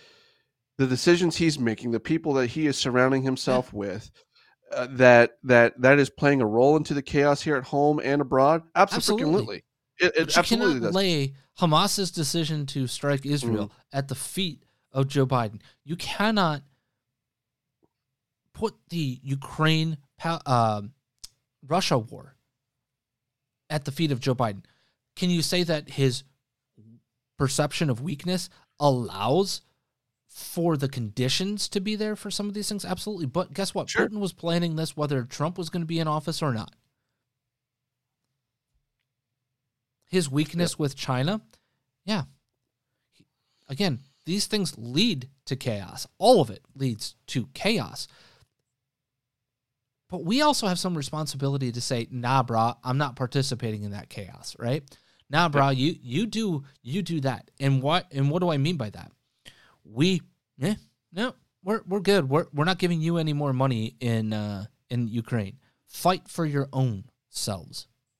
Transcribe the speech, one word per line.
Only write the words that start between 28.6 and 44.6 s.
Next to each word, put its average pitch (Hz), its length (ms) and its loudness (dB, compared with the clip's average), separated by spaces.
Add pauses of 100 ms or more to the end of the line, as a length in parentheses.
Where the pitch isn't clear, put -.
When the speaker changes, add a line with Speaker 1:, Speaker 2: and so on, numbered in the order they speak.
Speaker 2:
allows 127 840 2 (680)
for 170 500 -2
the 135 120 -2
conditions 131 800 -4
to 208 100 -4
be 214 160 -4
there 214 200 -4
for 208 140 -12
some 202 180 -6
of 202 60 -6
these 208 160 -6
things? 208 160 -8
Absolutely. 185 420 -6
But 175 260 -4
guess 190 200 -6
what? 156 160 -6
Speaker 1:
Sure. - 180 0
Speaker 2:
Putin 214 120 -6
was 190 140 -4
planning 170 420 -2
this 160 220 -6
whether 143 260 -2
Trump 151 340 -6
was 175 120 -8
gonna 175 160 -4
be 165 140 -4
in 165 80 -2
office 156 340 -4
or 147 120 0
not. 107 220 -6 (3250)
His 175 200 0
weakness 165 440 0
Speaker 1:
Yep. - 60 -14
Speaker 2:
with 147 180 -2
China, 143 440 -2 (600)
yeah. 185 200 -2 (1500)
Again, 139 320 -2 (240)
these 196 200 -2
things 202 320 -2